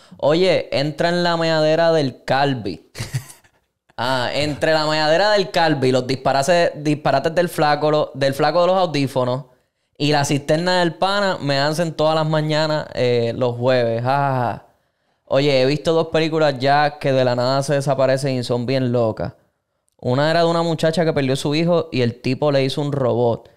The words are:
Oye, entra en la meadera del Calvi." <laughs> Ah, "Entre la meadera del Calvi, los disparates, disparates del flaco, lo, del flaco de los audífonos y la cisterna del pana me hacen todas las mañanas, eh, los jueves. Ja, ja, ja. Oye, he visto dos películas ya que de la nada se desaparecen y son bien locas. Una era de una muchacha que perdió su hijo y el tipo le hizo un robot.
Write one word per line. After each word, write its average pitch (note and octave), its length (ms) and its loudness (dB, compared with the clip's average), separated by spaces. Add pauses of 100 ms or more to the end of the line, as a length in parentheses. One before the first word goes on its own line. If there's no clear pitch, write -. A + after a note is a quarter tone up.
(180)
Oye, E3 540 2
entra D3+ 380 -2
en F3 120 0
la E3+ 160 0
meadera E3 540 2
del C#3+ 320 0
Calvi." B2+ 720 -2
<laughs> - 1040 -14
Ah, B2 340 -2
"Entre D3+ 400 -2
la D#3 120 0
meadera D#3 460 2
del G#3 200 0
Calvi, D3+ 400 2
los B2 140 0
disparates, C#3 680 0
disparates D3 580 -2
del F3 160 0
flaco, D3 420 0
lo, D3+ 220 0
del C3+ 200 -2
flaco D3+ 280 2
de F3 60 2
los F#3 100 2
audífonos C#3 680 -2 (520)
y D3 140 0
la D3 120 2
cisterna D#3+ 580 0
del E3+ 120 0
pana G3 480 -2
me C#3 160 -2
hacen D#3 360 -2
todas D#3 200 0
las D#3 140 0
mañanas, D#3 640 -2
eh, A#2+ 420 0
los A#2+ 220 -2
jueves. A#2+ 460 0
Ja, B2 60 -4
ja, C#3 260 0
ja. A#2+ 300 -4 (600)
Oye, C3+ 360 2
he C3 40 4
visto D3 280 0
dos E3 140 0
películas D#3 520 0
ya D3 400 2
que C#3+ 120 0
de C3 140 2
la B2 100 0
nada C3 280 0
se D3 100 -2
desaparecen C3+ 640 0
y B2 60 -4
son A#2+ 240 -2
bien C3 240 0
locas. A2 420 -2 (680)
Una C#3 300 0
era E3 120 2
de E3 40 2
una E3+ 160 0
muchacha E3 420 0
que D#3+ 80 0
perdió C3+ 240 0
su D3 200 -2
hijo E3+ 360 0
y B2 100 0
el A#2 200 -2
tipo C3 300 0
le C#3 120 2
hizo C3 180 -4
un C#3+ 100 -4
robot. A#2+ 640 0